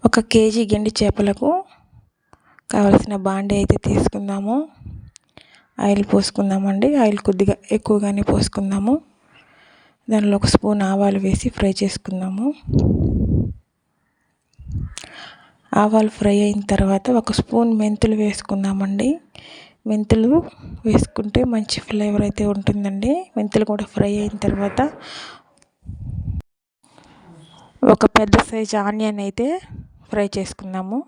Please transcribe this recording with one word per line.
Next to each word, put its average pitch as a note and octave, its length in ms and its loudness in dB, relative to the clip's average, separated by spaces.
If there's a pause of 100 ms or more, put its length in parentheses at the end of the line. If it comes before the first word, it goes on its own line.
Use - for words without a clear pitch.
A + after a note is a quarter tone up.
ఒక A3+ 140 4 (120)
కేజీ A3 380 4
గెండి G#3+ 280 0
చేపలకు G3+ 500 0 (1200)
కావలసిన G3+ 420 4 (120)
బాండీ G3 320 -2
అయితే G3 180 2 (100)
తీసుకుందాము. G3 680 0 (1300)
ఆయిల్ G3+ 180 2 (100)
పోసుకుందామండి. G3 760 2 (140)
ఆయిల్ G#3 240 2
కొద్దిగా G3 280 2 (220)
ఎక్కువగానే G3+ 540 0
పోసుకుందాము. G3+ 640 0 (1160)
దానిలో G#3 280 2
ఒక G3+ 140 -6
స్పూన్ G#3 340 2
ఆవాలు G3 380 2
వేసి F#3+ 320 -2
ఫ్రై G3 120 0 (120)
చేసుకుందాము. F#3+ 640 -4 (3250)
ఆవాలు G#3+ 360 2
ఫ్రై G3+ 180 2 (100)
అయిన G#3 160 0 (100)
తర్వాత G3 340 2 (140)
ఒక A3 200 -2
స్పూన్ A#3 300 2 (120)
మెంతులు G#3+ 420 0
వేసుకుందామండి. G3 840 -2 (840)
మెంతులు A3 400 2 (560)
వేసుకుంటే G#3+ 540 0 (120)
మంచి G#3+ 320 -4
ఫ్లేవర్ G#3 420 -2
అయితే G#3 260 -2
ఉంటుందండి. G3+ 600 -2 (240)
మెంతులు G#3+ 340 0
కూడా G#3 220 -6
ఫ్రై G3+ 180 2 (120)
అయిన G#3 220 -6
తర్వాత G3 340 -2 (3250)
ఒక - 100 0 (140)
పెద్ద G#3 180 4 (140)
సైజు A3 280 -2 (100)
ఆనియన్ G#3+ 400 -2
అయితే A#3 200 -4 (640)
ఫ్రై G#3 140 0 (120)
చేసుకుందాము. F#3+ 600 -6 (120)